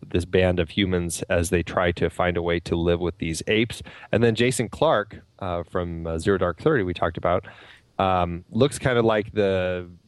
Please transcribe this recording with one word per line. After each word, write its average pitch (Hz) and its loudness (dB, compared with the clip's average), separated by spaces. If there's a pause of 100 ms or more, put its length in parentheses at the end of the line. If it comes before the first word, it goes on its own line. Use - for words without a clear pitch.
this 87 -2
band 92 4
of 82 -2
humans 90 0
as 85 0
they 87 4
try 87 0
to 85 -2
find 87 0
a 85 0
way 85 0
to - -2
live 85 2
with 87 -4
these 82 -4
apes. 110 0 (280)
And 110 2
then 117 4
Jason 120 0
Clarke, 107 0 (160)
uh, 90 -4
from, 85 -6
uh, 82 -4
Zero 95 2
Dark 87 0
Thirty 156 2
we 90 -2
talked 85 -2
about, 90 0 (540)
um, 90 0
looks 139 2
kind 123 0
of 113 2
like 107 0
the 92 0 (180)